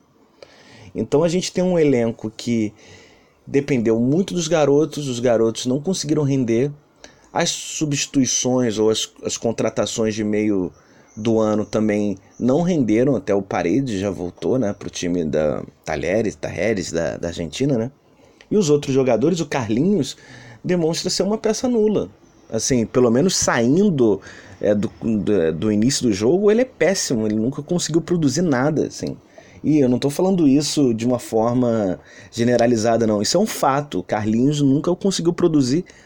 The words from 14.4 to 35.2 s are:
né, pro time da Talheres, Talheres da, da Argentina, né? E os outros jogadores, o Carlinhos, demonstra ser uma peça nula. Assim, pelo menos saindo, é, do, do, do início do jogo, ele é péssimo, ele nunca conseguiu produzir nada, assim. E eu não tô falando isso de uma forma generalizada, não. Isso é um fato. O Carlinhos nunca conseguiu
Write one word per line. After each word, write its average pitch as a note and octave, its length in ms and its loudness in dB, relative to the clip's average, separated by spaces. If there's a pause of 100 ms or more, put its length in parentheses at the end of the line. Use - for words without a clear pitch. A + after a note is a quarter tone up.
né, G#2 140 -2
pro C#2 180 -12
time F2 340 -2
da D2 380 0 (220)
Talheres, F2 500 -2
Talheres F2 560 -4
da, D#2 280 -4
da E2+ 100 -6
Argentina, F2 500 -2
né? A#2 140 -4 (580)
E C3 60 0
os D3 120 2
outros D3 240 2
jogadores, C3 460 2
o D#3+ 80 -4
Carlinhos, C#3 720 0 (480)
demonstra E3 440 -2
ser E3+ 140 -2
uma G#3 160 -2
peça A3 300 -2
nula. G#3+ 420 2 (400)
Assim, A2+ 340 0
pelo B2 280 2
menos D#3 240 2
saindo, C#3 840 2 (400)
é, G#2+ 140 2
do, G#2+ 160 -2 (100)
do, F#2+ 520 0
do F#2+ 180 -2
início A2 320 0
do A#2+ 100 2
jogo, D3 380 2
ele A3+ 120 4
é - 20 0
péssimo, D#3 640 -2
ele G#2+ 80 -2
nunca C3+ 260 -2
conseguiu E3 380 -2
produzir D#3+ 420 0
nada, C#3 460 0
assim. - 280 -8 (460)
E D3+ 160 2
eu C3 100 4
não B2 100 2
tô C#3 120 -2
falando F3+ 380 2
isso C#3+ 460 2
de A2+ 120 -4
uma B2 120 0
forma A2+ 800 0 (320)
generalizada, A#2 760 2
não. G#2+ 140 2
Isso - 160 0
é - 40 2
um A2 60 0
fato. C#3+ 520 -2
O F2 40 -2
Carlinhos A#2 600 0
nunca C#3+ 340 2
conseguiu F3 380 -2